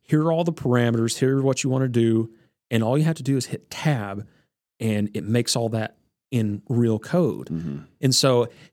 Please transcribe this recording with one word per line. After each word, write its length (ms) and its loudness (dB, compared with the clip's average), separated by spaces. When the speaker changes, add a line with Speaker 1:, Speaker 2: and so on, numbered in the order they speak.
Speaker 1:
here 220 2
are 80 0
all 120 0
the 80 0
parameters, 680 2
here's 240 2
what 220 0
you 60 0
wanna 180 0
do." 420 2
And 120 2
all 160 2
you 60 2
have 120 0
to 60 -14
do 140 0
is 100 -4
hit 240 -12
tab, 560 -4
and 340 -2
it 100 -6
makes 320 0
all 140 -2
that 260 -6
in 380 -2
real 300 2
code. 500 -2
Speaker 2:
Mm-hmm. 300 -6
Speaker 1:
And 140 2
so 340 2